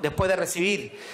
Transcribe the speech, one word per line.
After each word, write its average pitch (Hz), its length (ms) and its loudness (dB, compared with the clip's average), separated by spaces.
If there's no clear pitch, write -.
después 165 280 2
de 190 60 4
recibir 175 640 0